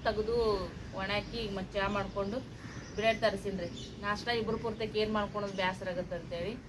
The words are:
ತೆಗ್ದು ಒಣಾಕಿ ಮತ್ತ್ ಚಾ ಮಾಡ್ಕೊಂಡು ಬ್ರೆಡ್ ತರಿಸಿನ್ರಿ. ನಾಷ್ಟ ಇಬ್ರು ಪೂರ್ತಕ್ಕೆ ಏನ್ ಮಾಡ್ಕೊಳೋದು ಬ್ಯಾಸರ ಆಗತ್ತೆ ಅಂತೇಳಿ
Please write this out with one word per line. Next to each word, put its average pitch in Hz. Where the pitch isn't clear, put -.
ತೆಗ್ದು 214
ಒಣಾಕಿ 202
ಮತ್ತ್ 185
ಚಾ 196
ಮಾಡ್ಕೊಂಡು 202
ಬ್ರೆಡ್ 220
ತರಿಸಿನ್ರಿ. 196
ನಾಷ್ಟ 202
ಇಬ್ರು 226
ಪೂರ್ತಕ್ಕೆ 220
ಏನ್ 214
ಮಾಡ್ಕೊಳೋದು 202
ಬ್ಯಾಸರ 190
ಆಗತ್ತೆ 180
ಅಂತೇಳಿ 175